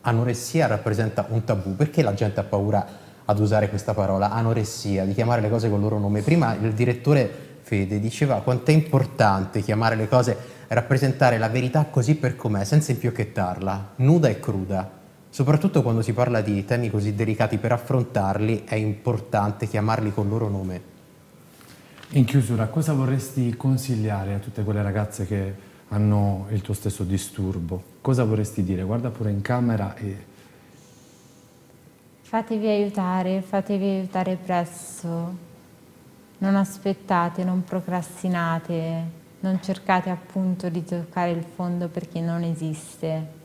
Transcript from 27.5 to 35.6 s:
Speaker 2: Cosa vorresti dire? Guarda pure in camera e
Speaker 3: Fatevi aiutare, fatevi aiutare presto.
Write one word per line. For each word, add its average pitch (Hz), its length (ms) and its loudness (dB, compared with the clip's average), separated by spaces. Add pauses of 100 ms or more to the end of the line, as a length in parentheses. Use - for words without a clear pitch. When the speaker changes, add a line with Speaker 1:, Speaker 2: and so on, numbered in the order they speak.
Speaker 2:
Cosa 127 240 2
vorresti 107 400 0
dire? 92 180 -2
Guarda 117 280 -4
pure 107 200 -4
in 101 120 -2
camera 113 520 0
e 98 220 -8 (2000)
Speaker 3:
Fatevi 220 460 -2
aiutare, 190 760 0
fatevi 196 420 -2
aiutare 185 520 -2
presto. 175 1120 -6 (880)